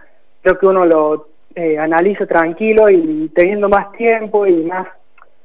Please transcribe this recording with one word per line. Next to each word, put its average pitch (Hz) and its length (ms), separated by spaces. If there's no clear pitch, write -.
Creo 185 160
que 196 80
uno 190 200
lo, 151 440
eh, 160 220
analiza 170 480
tranquilo 208 640
y 156 440
teniendo 202 360
más 196 240
tiempo 220 520
y 170 180
más, 180 240